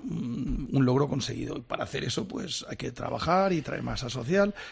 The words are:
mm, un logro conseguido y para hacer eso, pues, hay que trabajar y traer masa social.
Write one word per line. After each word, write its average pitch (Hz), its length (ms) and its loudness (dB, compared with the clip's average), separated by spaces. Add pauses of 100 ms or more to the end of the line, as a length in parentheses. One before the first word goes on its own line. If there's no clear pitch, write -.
mm, 165 760 -2
un 135 80 8
logro 131 240 6
conseguido 123 480 -2
y - 60 -8
para - 220 -4
hacer - 200 -4
eso, - 240 -2
pues, - 400 -6
hay - 80 -8
que 131 160 -6
trabajar 185 600 2
y 156 80 0
traer - 200 -4
masa 120 280 -4
social. 185 440 2 (180)